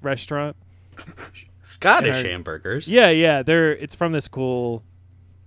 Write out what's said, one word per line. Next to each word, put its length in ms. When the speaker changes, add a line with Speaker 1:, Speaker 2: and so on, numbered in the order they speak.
Speaker 1:
restaurant. 540
Speaker 2:
Scottish 580
Speaker 1:
Sure. 80
Speaker 2:
hamburgers? 580
Speaker 1:
Yeah, 220
yeah. 340
They're, 320
it's 200
from 180
this 160
cool 560